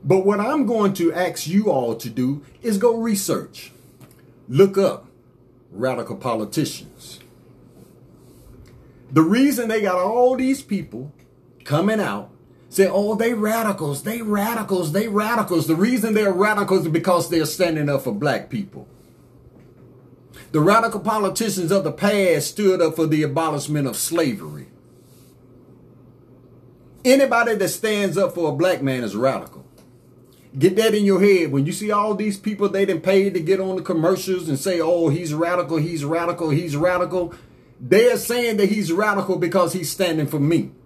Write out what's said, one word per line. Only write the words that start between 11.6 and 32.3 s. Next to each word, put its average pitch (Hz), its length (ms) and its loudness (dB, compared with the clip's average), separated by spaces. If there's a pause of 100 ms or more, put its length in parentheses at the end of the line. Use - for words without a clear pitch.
coming 196 360 0
out 104 300 -6 (380)
saying, 190 240 2
"Oh, 208 220 0
they 226 200 0
radicals, 208 680 -2
they 233 200 -6
radicals, 208 680 -2
they 208 160 0
radicals." 208 580 0
The 160 100 2
reason 220 380 2
they're 208 180 2
radicals 190 540 2
is 156 60 -2
because 170 360 2
they're 160 180 0
standing 156 420 -2
up 139 140 0
for 117 100 -4
black 120 360 -2
people. - 380 -10 (1700)
The 156 80 2
radical 214 400 4
politicians 196 720 -2
of 147 100 2
the 151 100 -4
past 190 560 0
stood 190 320 2
up 160 140 2
for 160 120 0
the 156 180 0
abolishment 147 640 -2
of 110 80 -8
slavery. 90 720 -4 (2250)
Anybody 240 520 4
that 190 120 0
stands 202 480 -2
up 190 180 0
for 160 160 0
a 139 40 -4
black 170 280 0
man 131 200 -2
is 101 140 -6
radical. 113 480 -2 (960)
Get 190 180 4
that 220 180 2
in 208 100 2
your 196 160 4
head. 185 320 4
When 139 140 0
you 180 60 -4
see 208 180 -6
all 208 240 0
these 202 240 -4